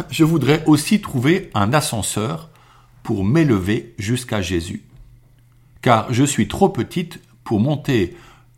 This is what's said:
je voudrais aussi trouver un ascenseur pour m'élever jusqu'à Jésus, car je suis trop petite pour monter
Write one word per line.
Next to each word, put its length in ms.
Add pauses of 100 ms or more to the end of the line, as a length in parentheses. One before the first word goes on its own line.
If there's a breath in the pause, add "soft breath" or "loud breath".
(120)
je 100
voudrais 440
aussi 340
trouver 520
un 200
ascenseur 760 (520 soft breath)
pour 220
m'élever 760
jusqu'à 420
Jésus, 440 (1000)
car 300
je 100
suis 240
trop 220
petite 520 (220)
pour 160
monter 580 (420 loud breath)